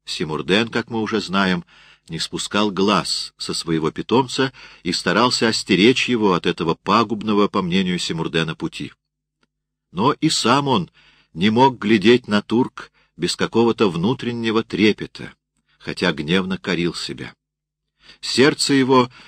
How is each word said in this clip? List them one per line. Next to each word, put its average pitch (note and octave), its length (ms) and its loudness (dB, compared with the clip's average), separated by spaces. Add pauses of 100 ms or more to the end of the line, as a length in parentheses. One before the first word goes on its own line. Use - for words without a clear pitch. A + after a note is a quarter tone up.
Симурден, D#2+ 640 -2
как A2+ 220 -6
мы A2+ 100 -4
уже G#2+ 200 -2
знаем, F#2 440 -2 (440)
не E2 100 -10
спускал G#2 520 -4
глаз F#2+ 680 -2
со - 160 -8
своего D#2+ 360 -2
питомца C3 640 -2 (300)
и F2+ 100 -6
старался A2+ 560 0
остеречь G#2+ 600 2
его G#2+ 260 2
от E2+ 120 -2
этого E2 280 -2
пагубного, G#2 760 0
по G2+ 140 -2
мнению F2+ 360 -2
Симурдена, E2 560 -4
пути. - 380 -10 (1000)
Но A2 200 0
и D#3 160 0
сам C#3 400 2
он G#2 220 0 (420)
не F#2+ 180 0
мог B2+ 280 4
глядеть A2 480 4
на G#2 160 0
Турк - 480 -2 (260)
без - 200 -4
какого-то A2+ 540 2
внутреннего A2+ 720 -2
трепета, - 680 -2 (460)
хотя F2 340 -2
гневно F#2 460 -2
корил E2+ 360 -4
себя. - 400 -12 (840)
Сердце C#3+ 540 2
его C3 360 4 (180)